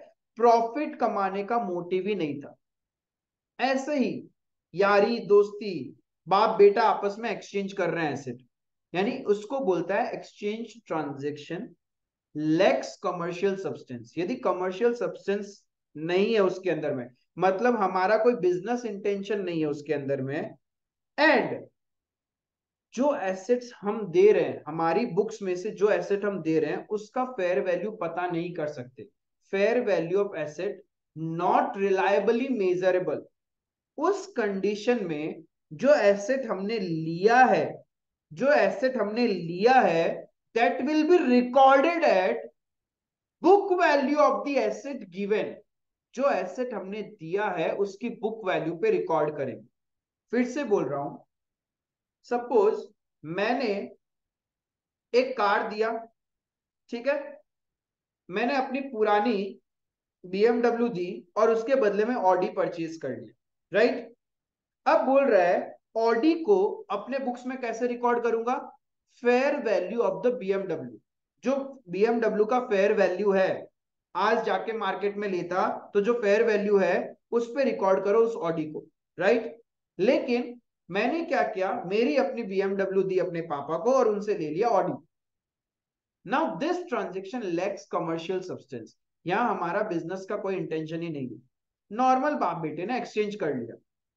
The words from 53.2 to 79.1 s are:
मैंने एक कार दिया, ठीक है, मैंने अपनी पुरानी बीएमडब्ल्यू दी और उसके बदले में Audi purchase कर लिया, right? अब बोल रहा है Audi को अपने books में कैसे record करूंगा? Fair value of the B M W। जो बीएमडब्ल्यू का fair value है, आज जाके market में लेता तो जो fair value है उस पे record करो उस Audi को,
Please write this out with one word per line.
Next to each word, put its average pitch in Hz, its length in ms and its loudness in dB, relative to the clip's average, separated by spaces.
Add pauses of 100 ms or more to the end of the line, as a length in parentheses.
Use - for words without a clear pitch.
मैंने 214 480 -2 (1400)
एक 254 240 2
कार 214 320 0
दिया, 214 200 -2 (1000)
ठीक 240 180 -6
है, - 340 -6 (840)
मैंने 233 280 -2
अपनी 262 260 -2
पुरानी 214 800 0 (640)
बीएमडब्ल्यू 233 640 2
दी 180 360 -8 (100)
और 220 140 4
उसके 226 260 0
बदले 208 280 2
में 247 100 -2
Audi 185 420 2
purchase 165 460 -4
कर 139 80 -6
लिया, 110 220 -12 (400)
right? 240 420 0 (720)
अब 277 200 4
बोल 269 180 4
रहा 214 180 4
है 185 340 0 (220)
Audi 233 360 4 (100)
को 190 180 6 (280)
अपने 240 300 -6
books 247 260 -6
में 254 140 -8
कैसे 240 280 -4
record 240 340 0
करूंगा? 233 340 0 (640)
Fair 247 300 4 (120)
value 214 380 0
of 190 220 0
the 247 140 2
B 196 160 -2
M 190 160 -2
W। 131 280 -8 (460)
जो 269 440 -2
बीएमडब्ल्यू 208 580 2
का 247 220 2
fair 208 260 4
value 196 380 2
है, 190 340 2 (480)
आज 214 320 0
जाके 196 260 -2
market 202 440 -4
में 208 120 -4
लेता 185 400 -2 (260)
तो 202 60 4
जो 214 140 2
fair 214 300 4
value 208 340 2
है 185 360 0 (180)
उस 233 220 0
पे 277 100 2
record 190 400 2
करो 202 160 4
उस 226 220 2
Audi 165 300 -4
को, - 120 -12 (340)